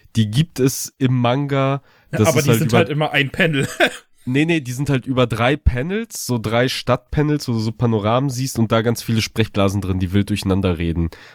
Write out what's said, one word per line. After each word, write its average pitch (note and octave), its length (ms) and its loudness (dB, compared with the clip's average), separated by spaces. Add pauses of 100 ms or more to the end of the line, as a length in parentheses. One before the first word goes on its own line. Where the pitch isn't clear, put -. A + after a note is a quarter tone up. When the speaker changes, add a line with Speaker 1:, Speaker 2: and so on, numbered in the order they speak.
(140)
Speaker 1:
die G#2+ 160 2
gibt B2+ 300 -2
es - 380 -2
im B2+ 200 2
Manga. C3+ 640 0 (300)
Speaker 2:
Ja, - 60 -6
Speaker 1:
Das A2 100 6
Speaker 2:
aber D3+ 100 4
Speaker 1:
ist C#3+ 60 2
Speaker 2:
die C3 60 2
Speaker 1:
halt A2+ 100 6
Speaker 2:
sind D#3 80 0
Speaker 1:
über A2 100 4
Speaker 2:
halt - 120 4
immer D3+ 220 -2
ein C#3 180 0
Panel. D3+ 420 0
<laughs> - 60 -16 (500)
Speaker 1:
Nee, C#3 160 2
nee, E3 160 0
die B2 120 -10
sind C#3 180 -4
halt C3 160 0
über B2+ 220 2
drei B2 260 0
Panels, F3+ 720 -4
so B2 120 -2
drei A2+ 280 0
Stadtpanels, D3 800 -2
wo B2 60 -2
du A2+ 80 -2
so A2 100 -2
Panoramen A2+ 580 0
siehst B2+ 300 -6
und A2+ 140 2
da A2+ 100 2
ganz A#2 180 -2
viele A2+ 220 0
Sprechblasen G2+ 580 0
drin, F#2 200 -2
die F#2 120 -2
wild G2+ 180 2
durcheinander F#2+ 480 0
reden E2+ 320 0 (240)